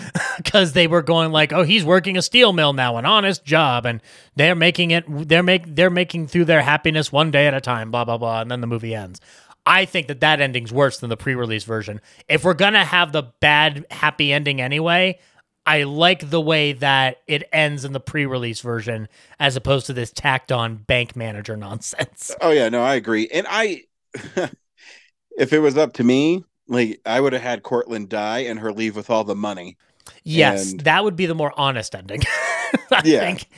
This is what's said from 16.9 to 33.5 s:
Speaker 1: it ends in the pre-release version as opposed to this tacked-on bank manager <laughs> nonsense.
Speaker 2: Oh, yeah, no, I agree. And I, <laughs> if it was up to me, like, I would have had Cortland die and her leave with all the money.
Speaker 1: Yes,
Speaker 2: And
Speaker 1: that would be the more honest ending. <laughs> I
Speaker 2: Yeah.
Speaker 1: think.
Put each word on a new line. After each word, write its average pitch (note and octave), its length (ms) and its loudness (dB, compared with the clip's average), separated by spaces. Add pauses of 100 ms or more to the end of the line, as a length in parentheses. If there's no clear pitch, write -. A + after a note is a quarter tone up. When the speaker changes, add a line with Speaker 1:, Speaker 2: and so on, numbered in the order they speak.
Speaker 1:
it D3+ 260 -4
ends D3 320 0
in C3+ 80 -8
the C3+ 60 -6
pre-release B2+ 640 -6
version A2+ 460 -6 (320)
as C#3 160 0
opposed C3+ 300 0
to C#3+ 80 -8
this A#2+ 180 -6
tacked-on A#2+ 640 -2
bank A#2+ 380 -2
manager A2 420 -10
<laughs> - 0 -
nonsense. - 840 -10
Speaker 2:
Oh, E3+ 80 4
yeah, C3+ 200 4
no, A#2+ 120 0
I C3+ 140 2
agree. A2 340 -2
And F3 180 -2
I, G3+ 360 -2 (300)
<laughs> - 360 -6 (880)
if C3+ 160 0
it D3+ 60 4
was C#3+ 180 4
up D3 160 2
to B2+ 100 -2
me, D3 400 2 (240)
like, A#2+ 380 -2
I A2+ 140 0
would C#3 140 2
have B2+ 80 -4
had A#2 220 -6
Cortland G#2+ 460 -4
die G#2+ 300 -4
and A#2 200 -8
her A2 120 -6
leave G#2+ 240 -4
with G#2 140 -8
all A2 140 2
the G2+ 120 -6
money. F#2+ 420 -8 (460)
Speaker 1:
Yes, C3 480 2
Speaker 2:
And F#2+ 100 -10
Speaker 1:
that D#3+ 220 4
would G#3 120 -2
be F3+ 100 -2
the E3 100 -2
more D3 220 -2
honest C3+ 380 -2
ending. F#2+ 260 -10 (340)
<laughs> - 360 -6
I - 100 4
Speaker 2:
Yeah. D3 180 4
Speaker 1:
think. - 280 -4 (100)